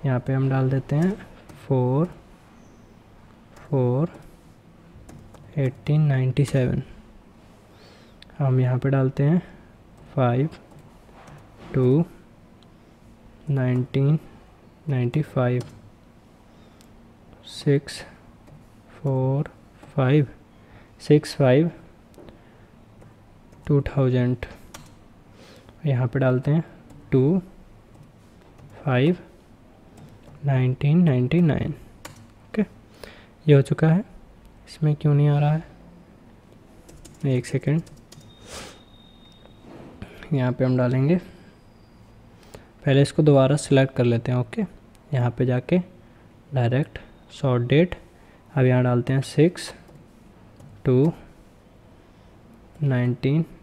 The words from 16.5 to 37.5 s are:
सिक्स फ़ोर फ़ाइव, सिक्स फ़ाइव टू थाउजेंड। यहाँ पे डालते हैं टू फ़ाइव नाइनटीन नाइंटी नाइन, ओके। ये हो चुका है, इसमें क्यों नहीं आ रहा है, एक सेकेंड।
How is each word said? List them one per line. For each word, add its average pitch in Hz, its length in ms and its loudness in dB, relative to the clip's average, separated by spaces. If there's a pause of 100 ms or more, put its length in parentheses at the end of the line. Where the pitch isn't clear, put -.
सिक्स - 540 -4 (920)
फ़ोर 135 560 -2 (380)
फ़ाइव, 135 400 2 (720)
सिक्स - 340 2
फ़ाइव 143 360 2 (2000)
टू 143 200 2
थाउजेंड। 127 580 -2 (1400)
यहाँ 127 220 0
पे 135 120 -4
डालते 131 320 0
हैं 160 120 0 (480)
टू 143 300 2 (1300)
फ़ाइव 139 420 0 (1300)
नाइनटीन 135 540 0
नाइंटी 135 420 2
नाइन, 151 320 0 (760)
ओके। - 120 -4 (840)
ये 151 80 6
हो 139 80 8
चुका 151 260 0
है, 175 160 2 (640)
इसमें 151 280 -2
क्यों 147 180 0
नहीं 147 160 4
आ 147 100 2
रहा 147 120 2
है, 160 120 -2 (1600)
एक 127 180 0
सेकेंड। 143 360 -2 (2500)